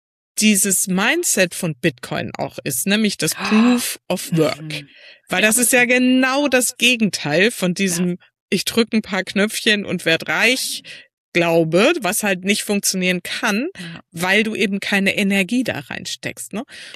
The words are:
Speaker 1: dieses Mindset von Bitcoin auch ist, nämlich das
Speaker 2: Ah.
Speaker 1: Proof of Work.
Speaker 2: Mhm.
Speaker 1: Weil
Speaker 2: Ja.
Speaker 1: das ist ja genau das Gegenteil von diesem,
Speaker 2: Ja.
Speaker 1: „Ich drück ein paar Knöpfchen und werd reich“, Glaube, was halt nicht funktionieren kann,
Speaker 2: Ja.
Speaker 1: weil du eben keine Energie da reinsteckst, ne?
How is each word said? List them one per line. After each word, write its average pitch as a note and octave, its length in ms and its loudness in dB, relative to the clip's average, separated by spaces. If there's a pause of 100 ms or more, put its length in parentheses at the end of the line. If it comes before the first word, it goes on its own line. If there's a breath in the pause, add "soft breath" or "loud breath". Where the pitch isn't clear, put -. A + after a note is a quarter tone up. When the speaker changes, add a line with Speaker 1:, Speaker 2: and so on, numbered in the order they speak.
(380)
Speaker 1:
dieses G3+ 500 2
Mindset G#3 680 0
von D#3+ 220 -4
Bitcoin - 600 -4
auch C#3 280 -8
ist, - 240 -4
nämlich G#3 300 0
das - 180 -2
Speaker 2:
Ah. G3 120 -6
Speaker 1:
Proof A#3+ 600 4
of F3+ 280 -2
Work. D3+ 240 2
Speaker 2:
Mhm. D3+ 280 -12 (400 loud breath)
Speaker 1:
Weil F#3 140 0
Speaker 2:
Ja. G#3+ 60 6
Speaker 1:
das A3 100 2
ist B3 140 0
ja B3 120 4
genau B3+ 640 2
das B3+ 280 0
Gegenteil A3 760 2
von F#3 200 -2
diesem, F3+ 380 -2
Speaker 2:
Ja. F3+ 60 -4 (340 soft breath)
Speaker 1:
„Ich G3 140 0
drück - 280 0
ein A3 100 2
paar F#3+ 200 -4
Knöpfchen G#3 640 0
und F3 200 -6
werd D#3+ 240 0
reich“, G#3 540 0 (500 loud breath)
Glaube, E3+ 680 4
was G3 220 -2
halt F#3+ 220 -2
nicht G3+ 180 0
funktionieren F#3 600 -2
kann, A#3 460 -4 (100)
Speaker 2:
Ja. E3+ 220 -14 (100)
Speaker 1:
weil F#3+ 320 0
du G#3+ 120 -4
eben G3 260 -2
keine G3 360 0
Energie G3 480 0
da - 160 -4
reinsteckst, - 760 -12
ne? G#3+ 80 -6 (340 loud breath)